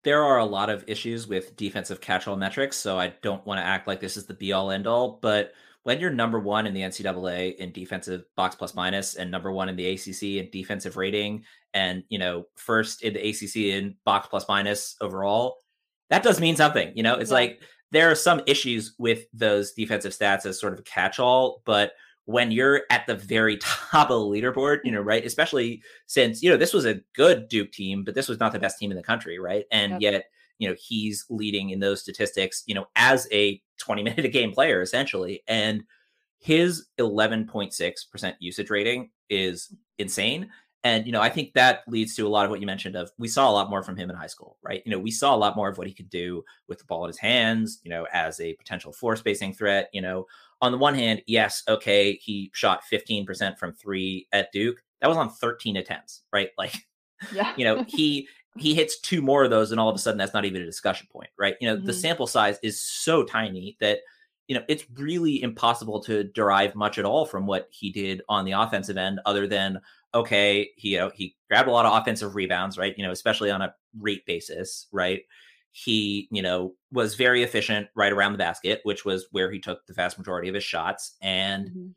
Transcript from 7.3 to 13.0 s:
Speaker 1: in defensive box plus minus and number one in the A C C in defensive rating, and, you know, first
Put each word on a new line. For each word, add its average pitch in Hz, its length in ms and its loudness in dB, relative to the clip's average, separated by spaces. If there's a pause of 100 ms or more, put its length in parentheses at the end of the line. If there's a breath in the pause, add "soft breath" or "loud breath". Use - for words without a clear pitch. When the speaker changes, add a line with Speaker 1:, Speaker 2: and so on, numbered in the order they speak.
Speaker 1:
in 92 220 -12
defensive 90 540 -10 (100)
box 92 200 0
plus - 180 -10
minus 92 420 -4
and 90 140 -8
number 92 220 -6
one 95 180 -4
in 92 60 -8
the 90 100 -6
A 95 120 -2
C 98 160 -14
C 98 260 -6
in 92 100 -10
defensive 95 480 -8
rating, 104 480 -2 (320 soft breath)
and, 92 320 -2
you 104 100 -6
know, 90 160 -2 (200)
first 113 480 -2